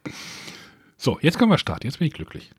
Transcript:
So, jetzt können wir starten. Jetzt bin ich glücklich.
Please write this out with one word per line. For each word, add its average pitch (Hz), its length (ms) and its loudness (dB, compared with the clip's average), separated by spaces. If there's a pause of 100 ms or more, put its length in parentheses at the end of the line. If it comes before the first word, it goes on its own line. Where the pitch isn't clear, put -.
(960)
So, - 240 0
jetzt 160 160 4
können 226 140 6
wir 175 80 6
starten. - 260 -4
Jetzt 123 140 -6
bin 170 80 2
ich - 60 -2
glücklich. - 460 -12